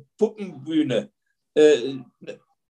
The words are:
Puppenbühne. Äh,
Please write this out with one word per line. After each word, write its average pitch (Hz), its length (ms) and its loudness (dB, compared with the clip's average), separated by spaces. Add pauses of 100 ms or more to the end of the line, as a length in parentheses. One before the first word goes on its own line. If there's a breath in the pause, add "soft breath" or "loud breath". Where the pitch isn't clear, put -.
(180)
Puppenbühne. 156 920 -4 (440)
Äh, 139 460 2 (720)